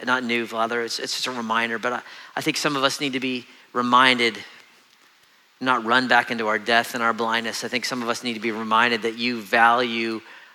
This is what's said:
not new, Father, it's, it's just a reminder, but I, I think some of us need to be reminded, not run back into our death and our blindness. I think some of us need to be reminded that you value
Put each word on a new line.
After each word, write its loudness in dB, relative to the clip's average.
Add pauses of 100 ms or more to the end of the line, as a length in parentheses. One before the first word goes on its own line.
not 0
new, -2
Father, -2
it's, -6
it's -6
just -4
a -6
reminder, -2
but -2
I, -6 (340)
I -4
think -2
some 0
of 0
us 0
need -4
to -2
be -4 (260)
reminded, 4 (1200)
not 0
run 2
back 4
into -2
our 2
death 2
and -2
our 2
blindness. -2
I -6
think -4
some -4
of -4
us -4
need -4
to -8
be -2
reminded 2
that -4
you -2
value 2 (340)